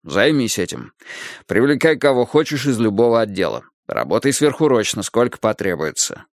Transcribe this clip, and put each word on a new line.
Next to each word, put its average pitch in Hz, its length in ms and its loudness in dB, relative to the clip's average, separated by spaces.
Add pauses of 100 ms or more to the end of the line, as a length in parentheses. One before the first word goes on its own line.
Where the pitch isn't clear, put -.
Займись 117 500 2
этим. 80 360 -8 (540)
Привлекай 139 500 2
кого 123 280 2
хочешь 147 400 0
из 127 140 0
любого 117 400 2
отдела. 92 460 -2 (220)
Работай 92 440 -2
сверхурочно, 131 720 0
сколько 120 340 0
потребуется. 87 880 -4 (160)